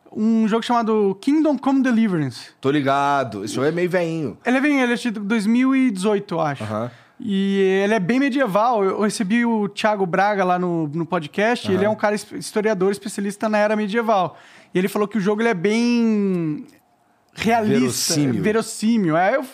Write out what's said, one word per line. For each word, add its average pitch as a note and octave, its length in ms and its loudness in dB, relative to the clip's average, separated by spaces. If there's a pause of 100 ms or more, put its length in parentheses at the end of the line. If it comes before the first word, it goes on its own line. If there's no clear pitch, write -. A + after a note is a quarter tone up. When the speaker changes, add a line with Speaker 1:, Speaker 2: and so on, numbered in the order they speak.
(160)
Speaker 1:
um A3 320 2
jogo A3+ 160 0
chamado G#3+ 560 0
Kingdom D4 380 2
Come C4+ 260 0
Deliverance. G3+ 680 0 (100)
Speaker 2:
Tô C3+ 100 0
ligado. C#3 720 0
Esse A2 120 -8
jogo B2+ 120 0
é D#3+ 40 2
meio F3 180 -2
veinho. E3 560 -4
Speaker 1:
Ele B3 120 2
é C4+ 40 0
veinho, C#4 220 2
ele A#3+ 100 0
é - 20 0
de A#3 160 -4
dois G#3 340 -2
mil B3+ 300 2
e C4 160 2
dezoito, G3+ 440 -2
eu E3 40 -2
acho. C#3+ 240 -2
Speaker 2:
Aham. A2 260 -4 (300)
Speaker 1:
E G3 400 0 (240)
ele G#3 120 2
é A3+ 40 0
bem A3 200 0
medieval. A#3+ 640 0
Eu, F#3+ 80 2
eu - 100 -4
recebi A3 420 0
o A3 240 0
Thiago G3+ 380 -2
Braga F#3+ 400 2
lá F3+ 140 2
no, E3+ 280 0
no D#3+ 160 -4
podcast, F#3+ 640 -2
Speaker 2:
Aham. F#3+ 80 2
Speaker 1:
ele F#3 80 0
é G#3 60 2
um G#3+ 60 0
cara G#3 180 0
his-, - 200 -6
historiador G3+ 580 0
especialista G3+ 580 -6
na G#3+ 80 0
era G#3 180 2
medieval. G#3+ 640 0 (340)
E F3+ 60 -4
ele F#3 100 2
falou G#3 200 -2
que A3+ 100 -6
o - 20 2
jogo G#3 220 0
ele A#3 80 2
é A#3 60 2
bem G#3 1120 0 (680)
realista, C#3 800 0
Speaker 2:
Verossímil. D3 300 0
Speaker 1:
verossímil. G#3+ 760 0
É, F#3+ 180 2
eu, C#4 180 -4